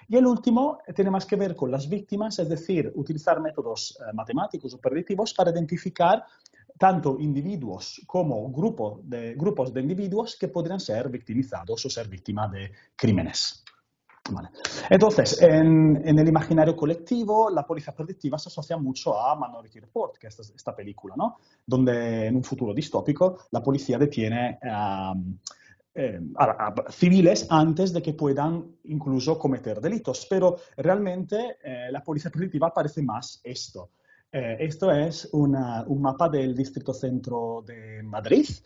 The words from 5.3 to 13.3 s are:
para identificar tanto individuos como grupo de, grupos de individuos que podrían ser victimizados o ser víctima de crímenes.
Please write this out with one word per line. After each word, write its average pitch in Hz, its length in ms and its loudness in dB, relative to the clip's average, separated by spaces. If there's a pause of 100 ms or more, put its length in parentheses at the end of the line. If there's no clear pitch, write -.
para 175 180 2
identificar 170 720 0 (540)
tanto 151 420 2
individuos 143 880 -4
como 139 420 -2
grupo 127 540 -2
de, 117 320 -8
grupos 139 380 -2
de 131 80 -2
individuos 190 580 -4
que 185 80 -2
podrían 175 320 -4
ser 123 300 -4
victimizados 117 760 -6
o 135 40 -6
ser 113 180 -8
víctima 101 400 -6
de 98 240 -10 (240)
crímenes. - 680 -2 (680)